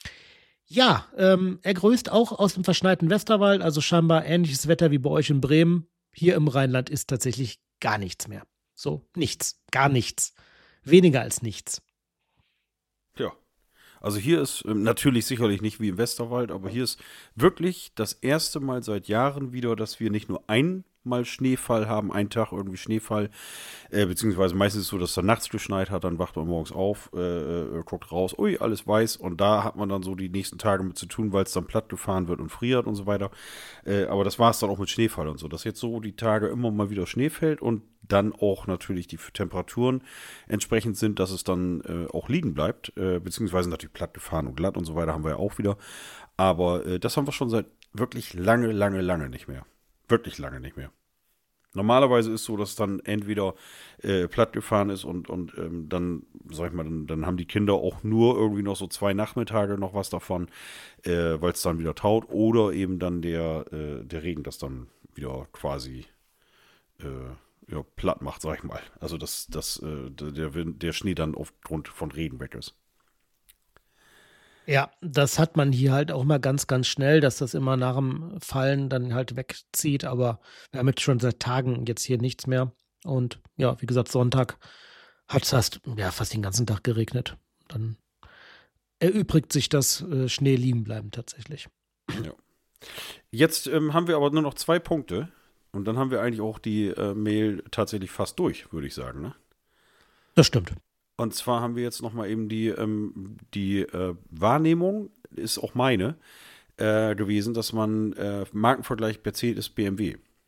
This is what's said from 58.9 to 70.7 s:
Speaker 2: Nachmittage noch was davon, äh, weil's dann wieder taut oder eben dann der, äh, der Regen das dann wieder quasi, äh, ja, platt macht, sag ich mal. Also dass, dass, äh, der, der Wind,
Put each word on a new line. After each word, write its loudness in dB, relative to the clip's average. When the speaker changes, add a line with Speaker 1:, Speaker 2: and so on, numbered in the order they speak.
Speaker 2:
Nachmittage -2
noch -6
was -4
davon, -4
äh, 0
weil's 0
dann 0
wieder -2
taut 2
oder 4
eben -2
dann -2
der, -2
äh, -8
der -10
Regen -6
das -12
dann -10
wieder -10
quasi, -8
äh, -12
ja, -8
platt -2
macht, -10
sag -6
ich -20
mal. -10
Also -8
dass, -10
dass, -8
äh, -8
der, -10
der -6
Wind, -6